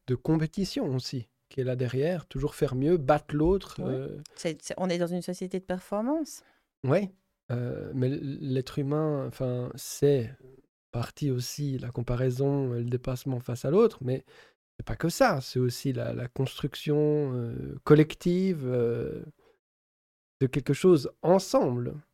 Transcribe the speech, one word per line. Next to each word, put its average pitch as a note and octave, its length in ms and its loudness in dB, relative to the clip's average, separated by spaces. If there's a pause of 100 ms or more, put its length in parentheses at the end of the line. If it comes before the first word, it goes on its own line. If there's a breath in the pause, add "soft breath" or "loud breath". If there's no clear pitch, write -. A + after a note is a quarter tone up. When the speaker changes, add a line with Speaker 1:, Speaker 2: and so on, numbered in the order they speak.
Speaker 1:
de B2+ 80 2
compétition E3 800 0
aussi, B2+ 320 -6 (220)
qui - 120 -6
est B2 40 -2
là B2+ 100 0
derrière, C3 520 0
toujours C#3 280 -4
faire C3+ 200 0
mieux, C#3+ 220 4
battre D3 380 2
l'autre, F3 480 0
Speaker 2:
Ouais. C3 100 -2
Speaker 1:
euh. C3 240 -6 (180)
Speaker 2:
C'est, - 260 -6
c'est, - 160 -10
on F#3 120 -2
est F3 80 0
dans F3 100 0
une F3+ 140 -2
société F#3 380 -6
de F#3 60 -8
performance. A3+ 800 -4 (440 soft breath)
Speaker 1:
Ouais, F#3+ 240 2 (400)
euh, B2 420 -4
mais B2+ 140 0
l-, C#3 340 -4
l'être C3 380 -2
humain, D3 480 0
enfin, B2 480 -4
c'est C3 580 2 (580)
partie B2 380 -4
aussi B2+ 480 -2
la B2 140 -8
comparaison B2+ 840 0
et A#2+ 40 -2
le A#2+ 100 -4
dépassement B2+ 520 -4
face A#2+ 240 -6
à C3+ 40 0
l'autre, G#3 320 4
mais B2+ 220 -2 (560 soft breath)
c'est - 60 -14
pas A2 100 -4
que E3 140 0
ça, F#3 320 4
c'est - 180 -4
aussi B2+ 340 0
la, A#2+ 200 -4
la A#2+ 140 -6
construction, D3 1080 0
euh, B2 480 -6
collective, E3+ 840 4
euh, A#2 560 0 (1200 soft breath)
de C3+ 60 4
quelque C#3 260 -2
chose E3 380 4 (100)
ensemble. D#3 720 2 (200)